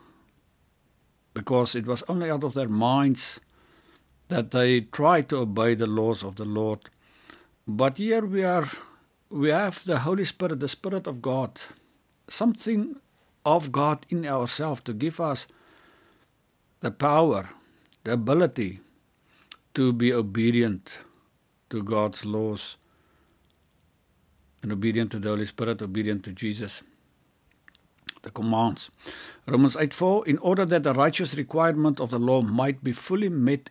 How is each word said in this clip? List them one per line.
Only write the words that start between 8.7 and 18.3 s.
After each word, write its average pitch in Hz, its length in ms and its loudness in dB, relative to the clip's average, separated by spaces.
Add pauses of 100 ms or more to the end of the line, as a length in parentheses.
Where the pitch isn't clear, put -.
we 147 200 0
have 180 360 0
the 165 160 0
Holy 180 240 -2
Spirit, 160 360 -4
the 139 80 -4
Spirit 190 380 -6
of 127 140 -10
God, 131 400 -4 (680)
something 233 680 -2 (480)
of 147 280 2
God 143 360 0
in 170 180 -4
ourselves 139 560 -4
to 120 100 -8
give 143 260 -4
us 151 280 -4 (1300)
the - 100 -4
power, 143 580 2 (560)
the 110 80 -2
ability 120 680 0 (920)